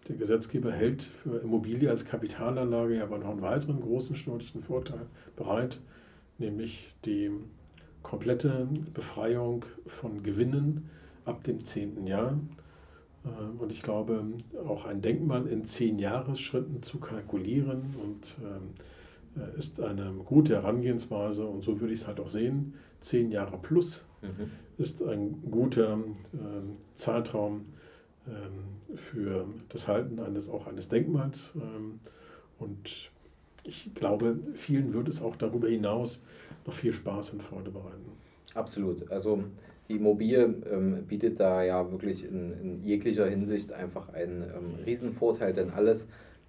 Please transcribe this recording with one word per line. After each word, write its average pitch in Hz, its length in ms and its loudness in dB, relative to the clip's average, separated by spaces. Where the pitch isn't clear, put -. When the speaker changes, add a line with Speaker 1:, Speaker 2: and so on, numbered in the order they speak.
Speaker 1:
Der - 80 -4
Gesetzgeber 110 540 2
hält 117 300 2
für - 380 -6
Immobilie 113 500 2
als 117 160 2
Kapitalanlage 117 920 0
ja 110 60 0
aber 101 160 -4
noch 98 100 -4
einen 104 120 -4
weiteren 139 380 0
großen 120 380 0
steuerlichen 117 440 -6
Vorteil 127 440 -4
bereit, 123 420 0
nämlich 110 560 -4
die 101 260 2
komplette 127 640 2
Befreiung 120 680 0
von 104 360 -8
Gewinnen 135 680 2
ab 120 220 -6
dem 110 180 -2
zehnten 101 420 -4
Jahr. 113 320 2
Ähm, 113 340 -6
und 110 120 -4
ich - 100 -10
glaube, 110 440 0
auch 104 180 -2
ein 101 160 -4
Denkmal 127 460 2
in 107 160 0
zehn 110 360 2
Jahresschritten 127 840 -2
zu - 160 -6
kalkulieren 131 1040 -2
und, 104 400 -8
ähm, - 1000 -12
äh, - 160 -8
ist - 220 -8
eine 101 320 -2
gute 139 300 8
Herangehensweise 107 880 0
und 98 180 -6
so 104 160 2
würde 113 140 0
ich's - 140 -4
halt 95 120 -6
auch - 100 -4
sehen. 131 440 0
Zehn 120 320 2
Jahre 98 260 -2
plus 170 480 2
Speaker 2:
Mhm. - 280 -6
Speaker 1:
ist - 260 -2
ein 104 380 -2
guter, 117 420 4
ähm, 101 400 -6
Zeitraum, 107 680 0
ähm, 98 720 -10
für 98 480 -2
das - 220 -6
Halten 113 320 2
eines, 101 280 -4
auch - 180 -6
eines - 200 -8
Denkmals, 151 680 2
ähm, 110 420 -8
und - 520 -10
ich - 300 -12
glaube, 113 420 2
vielen 135 400 2
wird 127 160 2
es - 120 -2
auch 113 140 -2
darüber 113 320 0
hinaus 113 560 2
noch 147 80 -8
viel - 200 2
Spaß - 380 -4
und 101 120 -8
Freude 95 280 -8
bereiten. 92 400 -12
Speaker 2:
Absolut. 101 560 -2
Also 98 320 2
die 107 80 -2
Immobilie, 110 480 8
ähm, 95 340 2
bietet 104 360 2
da 92 220 6
ja 92 280 4
wirklich 95 320 -2
in, 87 380 -4
in 90 220 -6
jeglicher 104 440 4
Hinsicht 101 460 0
einfach 90 400 -6
einen, 87 300 -2
ähm, 87 320 -6
Riesenvorteil, 117 680 2
denn 92 200 2
alles, 107 360 6